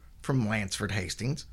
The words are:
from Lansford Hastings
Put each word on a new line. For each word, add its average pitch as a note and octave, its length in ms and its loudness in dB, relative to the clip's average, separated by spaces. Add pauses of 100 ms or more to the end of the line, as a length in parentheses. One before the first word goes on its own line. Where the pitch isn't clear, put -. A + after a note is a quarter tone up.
(220)
from B2+ 260 4
Lansford G#2 440 0
Hastings G#2 600 -2